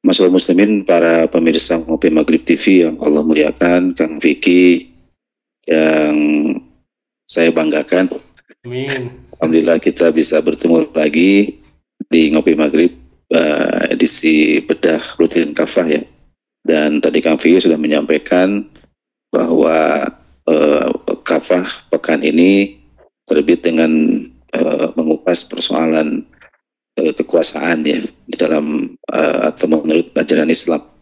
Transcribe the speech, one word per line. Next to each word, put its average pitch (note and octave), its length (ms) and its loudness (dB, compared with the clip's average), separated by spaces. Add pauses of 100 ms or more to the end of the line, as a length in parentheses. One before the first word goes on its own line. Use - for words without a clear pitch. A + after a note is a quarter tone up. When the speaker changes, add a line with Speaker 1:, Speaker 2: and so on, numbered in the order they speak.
Speaker 1:
Masyaallah F#2 320 4
muslimin, G2 480 2
para E2 400 2
pemirsa E2 560 0
Ngopi D#2+ 320 -2
Maghrib - 320 2
T - 80 2
V F2+ 320 2
yang D#2+ 160 -4
Allah D2+ 240 0
muliakan, F2 640 0
Kang D#2 320 -6
Vicky F2+ 720 2 (720)
yang D#3 480 0 (1120)
saya E2 240 0
banggakan. F2+ 560 0 (560)
Speaker 2:
Amin. B2+ 720 -8
Speaker 1:
Alhamdulillah D#2+ 480 2
kita E2 320 0
bisa D#2+ 240 2
bertemu D#2+ 560 0
lagi F2 640 0 (480)
di D#2+ 240 2
Ngopi D#2 240 2
Maghrib, D#2 400 0 (400)
eh, - 640 -2
edisi - 640 0
bedah - 400 -2 (160)
rutin D#2+ 320 0
kafah - 400 -2
ya. D2+ 160 -2 (560)
Dan D2+ 400 0
tadi D#2 160 0
Kang D#2+ 160 0
Vicky E2+ 240 4
sudah E2+ 160 2
menyampaikan D#2 880 0 (720)
bahwa, D#2+ 720 0 (400)
eh, D2+ 400 2 (400)
kafah F2+ 400 -2 (240)
pekan - 320 -2
ini F#2 560 2 (480)
terbit D#2 320 2
dengan, E2 320 0 (640)
eh, D#2+ 400 -2
mengupas D#2+ 480 -2
persoalan, D#2 800 -2 (720)
eh, - 180 -2
kekuasaan - 720 -2
ya - 220 -2
di - 340 -14
dalam, D2+ 480 -2 (240)
eh, - 260 -2 (140)
atau - 160 -4
menurut D#2+ 480 -2
ajaran D#2 320 0
Islam. D#2+ 320 -2 (220)